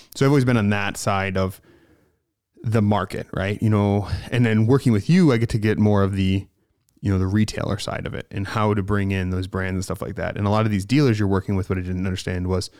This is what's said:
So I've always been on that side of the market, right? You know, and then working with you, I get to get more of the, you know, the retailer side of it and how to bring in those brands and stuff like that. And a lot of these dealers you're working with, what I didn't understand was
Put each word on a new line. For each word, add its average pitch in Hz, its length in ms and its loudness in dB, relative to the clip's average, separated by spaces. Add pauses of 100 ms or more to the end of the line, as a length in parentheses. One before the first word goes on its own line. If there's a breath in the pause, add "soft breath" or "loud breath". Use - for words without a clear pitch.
(160 loud breath)
So 139 100 2
I've 139 60 4
always 143 140 4
been 123 120 2
on 104 140 2
that 101 260 -2
side 98 400 -2
of 95 240 -4 (1040 soft breath)
the 113 180 0
market, 104 520 0
right? 101 280 -4
You 110 80 2
know, 101 400 2 (220 loud breath)
and 123 140 2
then 110 200 4
working 131 260 4
with 101 180 0
you, 170 220 6
I 120 60 4
get 120 120 0
to 113 100 -2
get 107 180 2
more 104 260 4
of 98 120 0
the, 98 320 0 (540)
you 101 100 -2
know, 95 80 2
the 92 80 0
retailer 104 500 0
side - 300 -8
of - 80 -10
it - 160 -8
and 98 160 -6
how 107 260 0
to 101 80 0
bring 98 300 -2
in 95 180 -2
those 92 180 -2
brands 95 280 -4
and 92 80 -2
stuff 87 180 -8
like - 140 -8
that. 85 220 -6
And 101 100 -2
a - 20 2
lot 110 160 2
of 107 60 0
these 101 140 -2
dealers 123 340 2
you're 104 80 2
working 98 280 0
with, 92 140 -2
what 95 80 0
I 92 40 -4
didn't 92 260 -4
understand 90 400 -4
was 92 320 -2